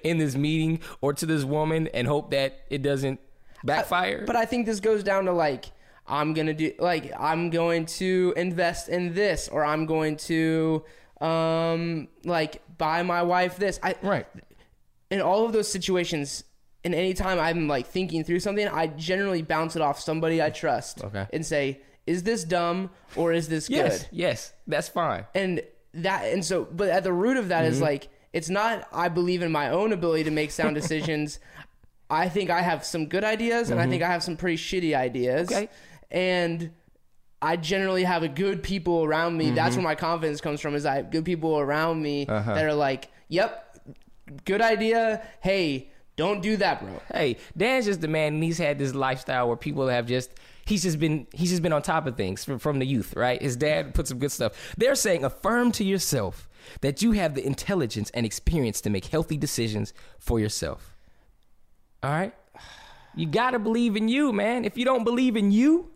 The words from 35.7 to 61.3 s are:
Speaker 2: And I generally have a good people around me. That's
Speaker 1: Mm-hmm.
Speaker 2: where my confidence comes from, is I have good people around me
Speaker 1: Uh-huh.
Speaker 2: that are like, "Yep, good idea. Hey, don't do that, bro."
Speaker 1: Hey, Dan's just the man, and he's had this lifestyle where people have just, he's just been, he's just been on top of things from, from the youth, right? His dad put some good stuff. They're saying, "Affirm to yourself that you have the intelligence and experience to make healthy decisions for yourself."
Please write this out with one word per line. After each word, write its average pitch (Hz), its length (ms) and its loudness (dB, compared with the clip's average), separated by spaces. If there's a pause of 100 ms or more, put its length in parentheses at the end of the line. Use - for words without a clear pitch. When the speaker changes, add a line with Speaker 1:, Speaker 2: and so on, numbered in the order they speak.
Speaker 2:
And 170 600 0 (720)
I 165 140 2
generally 185 480 0
have 175 180 2
a 160 60 0
good 180 340 -2
people 170 420 0
around 165 340 2
me. 131 120 2
That's 160 240 2
Speaker 1:
Mm-hmm. 180 100 0
Speaker 2:
where 160 80 2
my - 20 2
confidence 160 480 -2
comes 147 180 -4
from, 147 140 -2
is 147 100 -2
I 139 120 2
have 123 140 -4
good 160 140 0
people 160 340 0
around 156 440 0
me 143 240 -2
Speaker 1:
Uh-huh. 107 280 0
Speaker 2:
that 156 100 2
are 151 100 2
like, 135 340 0 (200)
"Yep, - 500 -2 (680)
good 196 160 2
idea. 220 600 2 (180)
Hey, 170 480 0 (280)
don't 185 260 0
do 208 160 2
that, 185 240 2
bro." - 180 -10 (100)
Speaker 1:
Hey, 135 280 0 (180)
Dan's 233 300 2
just 185 160 0
the 156 60 -2
man, 151 260 2
and 156 100 0
he's 165 140 0
had 147 200 0
this 135 160 -2
lifestyle 131 540 0
where 117 80 0
people 135 320 -2
have 120 180 0
just, 123 240 -2 (340)
he's 202 200 0
just 160 160 2
been, 156 320 0
he's 175 180 0
just 175 120 2
been 165 100 2
on 147 100 2
top 160 240 0
of 120 100 -4
things 98 280 -4
from, 135 160 -4
from 147 180 0
the 131 80 0
youth, 131 300 -2
right? 123 260 0
His 123 140 -2
dad 151 380 0
put 160 140 0
some 127 100 -6
good 135 140 -2
stuff. 113 200 -2 (260)
They're 247 160 4
saying, 185 300 2
"Affirm 233 480 2
to 214 120 -2
yourself 147 640 0 (340)
that 139 200 0
you 226 100 4
have 170 220 2
the 135 100 -4
intelligence 131 680 -2
and 120 100 0
experience 123 580 0
to - 80 0
make - 160 0
healthy 160 300 0
decisions 113 560 -2 (280)
for 117 180 0
yourself." - 580 -4 (1080)